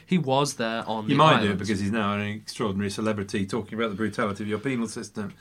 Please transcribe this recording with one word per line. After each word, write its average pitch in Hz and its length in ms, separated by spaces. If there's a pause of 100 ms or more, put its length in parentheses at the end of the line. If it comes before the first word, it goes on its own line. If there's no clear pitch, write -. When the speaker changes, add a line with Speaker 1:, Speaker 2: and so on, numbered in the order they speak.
Speaker 1:
he 185 140
was 135 360
there 113 320
on 110 180
Speaker 2:
You 110 40
Speaker 1:
the 139 60
Speaker 2:
might 147 240
do, 107 60
Speaker 1:
islands. 98 140
Speaker 2:
because 98 200
he's 101 120
now 104 220
an 104 80
extraordinary 104 680
celebrity 104 560
talking 110 320
about 117 100
the 98 60
brutality 104 480
of 104 40
your 107 120
penal 120 280
system. 107 540